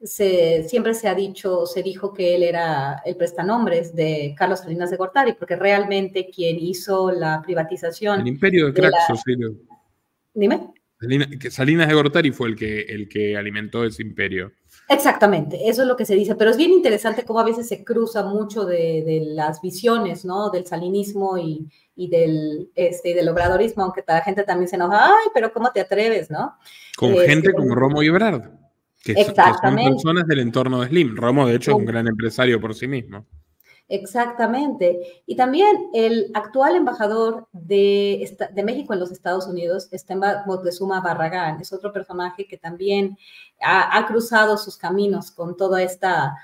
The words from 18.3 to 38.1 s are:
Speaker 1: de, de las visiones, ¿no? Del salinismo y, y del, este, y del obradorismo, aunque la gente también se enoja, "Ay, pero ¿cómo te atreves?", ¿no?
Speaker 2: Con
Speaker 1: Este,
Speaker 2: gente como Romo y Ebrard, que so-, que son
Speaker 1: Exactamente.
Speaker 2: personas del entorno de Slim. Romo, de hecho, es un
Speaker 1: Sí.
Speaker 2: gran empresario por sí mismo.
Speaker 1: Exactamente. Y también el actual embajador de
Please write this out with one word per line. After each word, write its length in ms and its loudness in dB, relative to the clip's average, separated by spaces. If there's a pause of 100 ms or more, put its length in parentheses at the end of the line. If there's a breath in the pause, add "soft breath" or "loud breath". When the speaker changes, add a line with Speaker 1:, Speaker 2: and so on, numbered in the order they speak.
Speaker 1:
de, 360 0
de 260 -2
las 340 -4
visiones, 640 -2
¿no? 240 -2
Del 160 -4
salinismo 720 -4
y, 280 -6 (300 soft breath)
y 140 -8
del, 640 0
este, 360 -2
y 40 0
del 160 2
obradorismo, 520 0
aunque 240 -4
la 140 2
gente 220 -2
también 260 0
se 80 -6
enoja, 300 4
"Ay, 260 6
pero 220 2
¿cómo 180 0
te 80 0
atreves?", 500 0
¿no? 240 -6 (440 loud breath)
Speaker 2:
Con 140 2
Speaker 1:
Este, 160 6
Speaker 2:
gente 260 4
como 200 0
Romo 280 2
y 60 4
Ebrard, 340 2 (600)
que 120 -4
so-, 40 4
que 60 6
son 60 0
Speaker 1:
Exactamente. 600 4
Speaker 2:
personas 360 0
del 140 2
entorno 420 0
de 60 -4
Slim. 280 2
Romo, 300 2
de 100 4
hecho, 140 -2
es 60 4
un 60 0
Speaker 1:
Sí. 60 -2
Speaker 2:
gran 180 -2
empresario 540 0
por 140 -6
sí 120 -8
mismo. 380 -8 (600 soft breath)
Speaker 1:
Exactamente. 1400 -2
Y 100 -8
también 560 4
el 400 0
actual 420 2
embajador 760 0
de 720 2